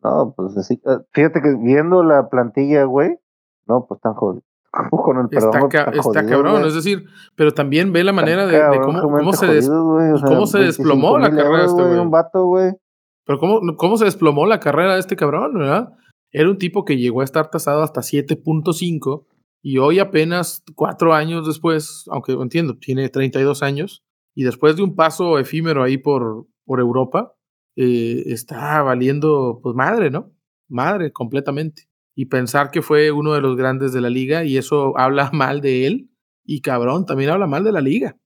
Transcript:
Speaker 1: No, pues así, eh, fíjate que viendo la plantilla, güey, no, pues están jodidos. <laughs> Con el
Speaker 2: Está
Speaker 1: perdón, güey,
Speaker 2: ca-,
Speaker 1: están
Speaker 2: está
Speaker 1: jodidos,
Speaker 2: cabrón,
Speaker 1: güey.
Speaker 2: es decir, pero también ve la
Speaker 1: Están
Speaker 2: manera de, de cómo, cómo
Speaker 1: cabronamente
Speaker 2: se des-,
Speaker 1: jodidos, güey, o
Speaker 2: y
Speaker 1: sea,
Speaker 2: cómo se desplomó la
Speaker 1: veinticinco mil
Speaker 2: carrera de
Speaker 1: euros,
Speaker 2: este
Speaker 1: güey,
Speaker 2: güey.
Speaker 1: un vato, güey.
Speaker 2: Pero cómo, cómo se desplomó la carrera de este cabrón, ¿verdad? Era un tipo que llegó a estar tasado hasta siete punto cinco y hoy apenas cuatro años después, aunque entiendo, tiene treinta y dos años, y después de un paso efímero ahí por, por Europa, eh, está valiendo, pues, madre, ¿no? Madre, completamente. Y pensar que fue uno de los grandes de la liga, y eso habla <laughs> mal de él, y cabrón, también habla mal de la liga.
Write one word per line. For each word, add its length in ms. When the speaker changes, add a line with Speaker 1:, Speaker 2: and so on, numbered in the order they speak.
Speaker 1:
No, 320
pues 220
así, 180
eh, 120
fíjate 300
que 220
viendo 400
la 260
plantilla, 560
güey, 320
no, 200
pues 120
están 140
jodidos. 300
<laughs> 180
Con 260
el 140
Speaker 2:
Está 200
Speaker 1:
perdón, 100
güey, 100
Speaker 2:
ca-, 80
Speaker 1:
están 160
Speaker 2:
está 80
Speaker 1:
jodidos, 100
Speaker 2:
cabrón, 260
Speaker 1:
güey. 100
Speaker 2:
es 80
decir, 300
pero 180
también 400
ve 100
la 80
Speaker 1:
Están 40
Speaker 2:
manera 220
de, 100
de 240
cómo, 200
cómo 300
Speaker 1:
cabronamente 60
Speaker 2:
se 100
des-, 200
Speaker 1:
jodidos, 180
güey, 260
o 40
Speaker 2:
y 40
Speaker 1:
sea, 100
Speaker 2:
cómo 180
se 120
desplomó 580
la 120
Speaker 1:
veinticinco 60
mil 80
Speaker 2:
carrera 140
de 60
Speaker 1:
euros, 80
Speaker 2:
este 100
Speaker 1:
güey, 140
Speaker 2:
güey. 100
Speaker 1:
un 60
vato, 340
güey. 260
Speaker 2:
Pero 140
cómo, 200
cómo 220
se 80
desplomó 420
la 120
carrera 340
de 60
este 160
cabrón, 400
¿verdad? 340
Era 180
un 80
tipo 280
que 120
llegó 240
a 40
estar 240
tasado 340
hasta 180
siete 360
punto 360
cinco 540
y 180
hoy 200
apenas 640
cuatro 380
años 340
después, 640
aunque 220
entiendo, 440
tiene 320
treinta 300
y 40
dos 200
años, 400
y 80
después 320
de 80
un 120
paso 440
efímero 440
ahí 140
por, 480
por 140
Europa, 540
eh, 520
está 560
valiendo, 800
pues, 120
madre, 360
¿no? 200
Madre, 420
completamente. 720
Y 100
pensar 460
que 100
fue 300
uno 220
de 80
los 140
grandes 380
de 80
la 80
liga, 340
y 140
eso 400
habla 320
<laughs> 40
mal 280
de 260
él, 240
y 160
cabrón, 440
también 260
habla 160
mal 160
de 80
la 100
liga. 340